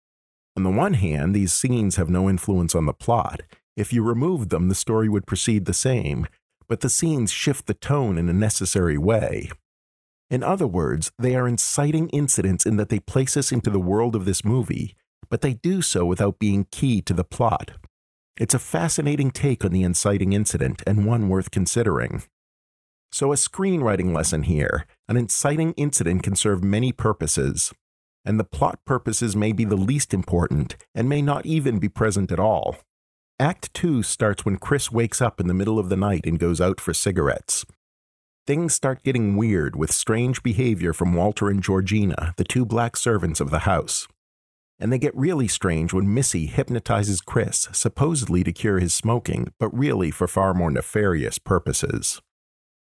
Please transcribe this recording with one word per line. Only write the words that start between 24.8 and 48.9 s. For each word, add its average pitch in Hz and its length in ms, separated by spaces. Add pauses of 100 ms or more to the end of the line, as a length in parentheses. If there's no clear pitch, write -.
An 110 80
inciting 151 560
incident 92 500
can 95 120
serve 98 280
many 110 300
purposes, - 800 (500)
and 107 160
the 104 60
plot - 400
purposes 120 500
may 107 160
be 110 140
the 104 100
least 117 380
important 85 640 (180)
and 120 140
may 147 120
not 143 240
even 139 320
be 98 120
present 98 420
at 85 80
all. 98 380 (600)
Act - 360
two 147 280
starts - 440
when 98 120
Chris - 360
wakes 117 280
up 113 200
in 87 60
the 90 60
middle 101 240
of 95 120
the 95 80
night 95 280
and 82 140
goes 85 220
out 92 180
for 85 140
cigarettes. - 720 (840)
Things 156 260
start 131 300
getting 117 320
weird 101 400
with 76 160
strange 120 500
behavior 101 520
from 87 200
Walter 101 360
and 98 120
Georgina, 95 760
the - 60
two 127 220
black 113 300
servants 92 440
of 71 100
the 78 100
house. - 480 (720)
And 110 120
they 131 60
get 143 180
really 139 320
strange 85 460
when 98 200
Missy 98 340
hypnotizes 107 760
Chris, - 500
supposedly 120 720
to 87 80
cure 98 280
his 87 140